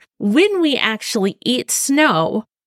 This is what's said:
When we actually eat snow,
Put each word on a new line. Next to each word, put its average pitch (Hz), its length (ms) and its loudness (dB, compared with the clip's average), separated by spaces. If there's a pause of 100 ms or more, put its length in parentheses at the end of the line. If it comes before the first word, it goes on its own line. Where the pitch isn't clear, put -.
(180)
When 349 440 2
we 294 160 0
actually 214 680 -2
eat - 280 -2
snow, 277 720 0 (220)